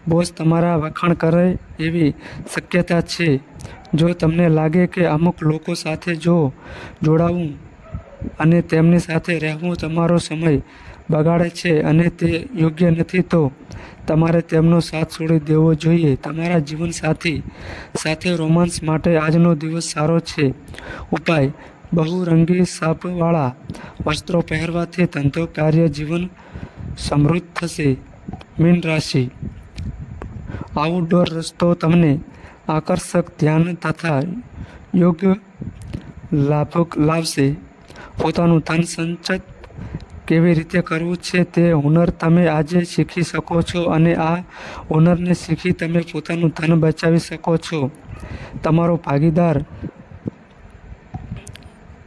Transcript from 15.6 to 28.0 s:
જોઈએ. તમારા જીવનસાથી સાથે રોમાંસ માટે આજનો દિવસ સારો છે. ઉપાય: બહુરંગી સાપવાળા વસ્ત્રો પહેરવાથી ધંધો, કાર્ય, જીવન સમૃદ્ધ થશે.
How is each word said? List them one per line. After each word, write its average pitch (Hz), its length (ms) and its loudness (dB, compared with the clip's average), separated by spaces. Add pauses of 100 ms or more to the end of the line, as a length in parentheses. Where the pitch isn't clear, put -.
જોઈએ. 160 420 2
તમારા 165 460 -2
જીવનસાથી 156 800 -4 (520)
સાથે 156 400 -4
રોમાંસ 170 480 2
માટે 156 340 0
આજનો 160 400 4
દિવસ 160 320 -4
સારો 160 340 0
છે. 156 260 -2 (640)
ઉપાય: 151 440 0 (380)
બહુરંગી 170 800 2
સાપવાળા 165 840 -2 (500)
વસ્ત્રો 151 400 -2
પહેરવાથી 170 680 -2
ધંધો, 143 400 -2
કાર્ય, 156 400 2
જીવન 151 360 -4 (680)
સમૃદ્ધ 151 600 0
થશે. 156 360 -4 (640)